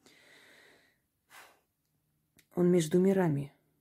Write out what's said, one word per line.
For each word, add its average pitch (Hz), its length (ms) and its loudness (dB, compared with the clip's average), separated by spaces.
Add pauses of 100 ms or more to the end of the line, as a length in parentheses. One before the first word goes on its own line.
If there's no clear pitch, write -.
(2500)
он 180 160 2
между 170 280 0
мирами. 180 540 -2 (280)